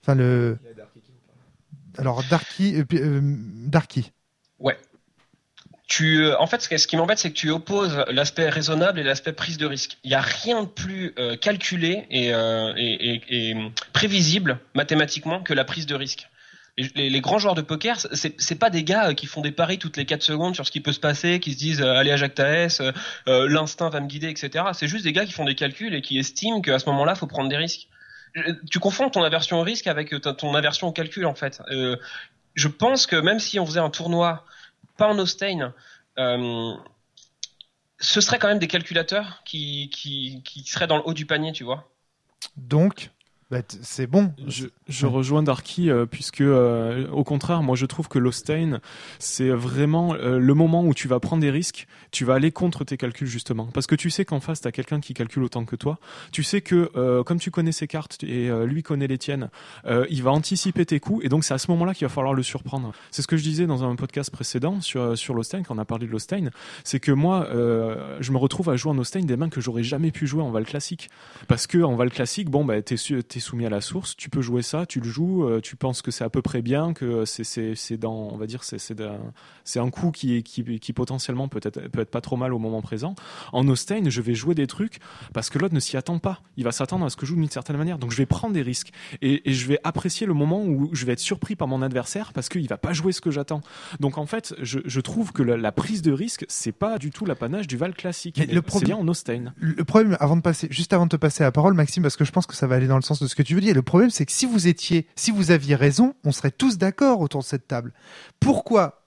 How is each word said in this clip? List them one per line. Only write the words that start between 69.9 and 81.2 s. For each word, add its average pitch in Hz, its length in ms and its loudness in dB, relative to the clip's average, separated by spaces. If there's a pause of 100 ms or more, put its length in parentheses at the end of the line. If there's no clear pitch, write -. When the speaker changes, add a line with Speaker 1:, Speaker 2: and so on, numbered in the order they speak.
Speaker 3:
pu 151 160 -4
jouer 147 160 0
en 131 80 -2
Val 110 140 0
classique. - 440 -8 (400)
Parce - 180 2
que 170 160 4
en 135 140 4
Val 123 140 4
classique, 147 400 -4
bon, 143 140 2
bah, 110 180 2
t'es 117 160 -4
su-, 131 260 -2
t'es - 160 -12
soumis 117 240 -6
à 110 60 -2
la 101 100 -2
source, - 360 -8
tu - 120 -14
peux 143 140 -2
jouer 120 200 -2
ça, 165 240 -4
tu 131 140 -4
le 117 80 -6
joues, 165 360 0
euh, 113 160 2
tu - 140 -14
penses 127 280 -4
que - 80 -4
c'est 123 140 -4
à 113 60 -2
peu 131 120 0
près - 180 -2
bien, 143 320 0
que 120 320 -2
c'est, 110 200 -8
c'est, 113 300 -4
c'est 113 220 -8
dans, 110 360 -6
on 113 40 -10
va 107 100 -8
dire, 120 160 -10
c'est, - 160 -10
c'est 113 160 -10
d'un, 104 240 -8 (460)
c'est - 160 -4
un 123 100 0
coup 175 200 0
qui, 123 320 0
qui, 117 360 -6
qui - 140 -10
potentiellement 131 560 -4